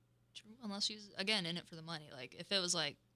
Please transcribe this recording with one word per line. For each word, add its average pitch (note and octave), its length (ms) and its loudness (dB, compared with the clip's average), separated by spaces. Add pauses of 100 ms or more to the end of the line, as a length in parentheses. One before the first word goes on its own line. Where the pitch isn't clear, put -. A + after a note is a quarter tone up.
(340)
True, - 180 -16 (120)
unless G3+ 220 0
she's, G#3 320 -4
again, G3 280 4
in E3+ 120 0
it - 100 -6
for F3 80 -12
the D#3+ 80 -10
money. D#3 280 -6
Like, C3 280 -8
if E3+ 120 -6
it G3+ 80 6
was, F3+ 140 4
like, D3+ 240 2 (180)